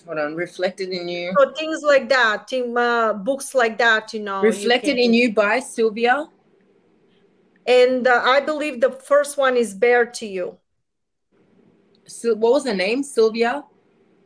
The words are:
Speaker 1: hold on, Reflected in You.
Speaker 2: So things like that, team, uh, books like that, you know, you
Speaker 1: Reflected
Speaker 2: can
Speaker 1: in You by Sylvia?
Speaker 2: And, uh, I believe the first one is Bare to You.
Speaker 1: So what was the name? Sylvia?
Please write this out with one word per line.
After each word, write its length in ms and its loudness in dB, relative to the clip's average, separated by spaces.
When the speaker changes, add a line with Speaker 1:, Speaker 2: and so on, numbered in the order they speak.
Speaker 1:
hold 140 -8
on, 160 -6
Reflected 540 -6
in 200 -8
You. 300 -6
Speaker 2:
So 140 4
things 280 -6
like 280 2
that, 380 2
team, 300 -4
uh, 360 0
books 420 -6
like 240 0
that, 340 0
you 60 -8
know, 240 -4
you 60 4
Speaker 1:
Reflected 480 0
Speaker 2:
can 80 2
Speaker 1:
in 100 4
You 180 2
by 260 2
Sylvia? 680 -2
Speaker 2:
And, 420 4
uh, 160 4
I 180 2
believe 400 -4
the 100 2
first 460 0
one 200 2
is 160 0
Bare 320 2
to 200 -10
You. 320 -8
Speaker 1:
So 300 -4
what 180 2
was 100 2
the 100 -4
name? 300 -2
Sylvia? 600 0